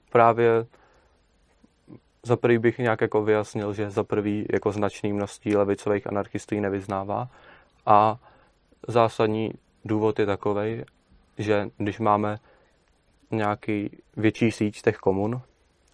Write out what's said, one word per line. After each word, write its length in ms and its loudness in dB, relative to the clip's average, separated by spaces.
právě 520 6
za 140 2
prvý 220 2
bych 200 0
nějak 220 0
jako 220 0
vyjasnil, 500 -2
že 180 -6
za 140 -2
prvý 480 -2
jako 200 0
značný 400 -4
množství 440 -4
levicových 500 0
anarchistů 480 -6
ji 60 -2
nevyznává 680 -6
a 300 6
zásadní 640 2
důvod 340 0
je 80 2
takovej, 580 -4
že 280 0
když 220 -6
máme 360 0
nějaký 600 -4
větší 360 2
síť 300 -4
těch 140 2
komun, 440 -2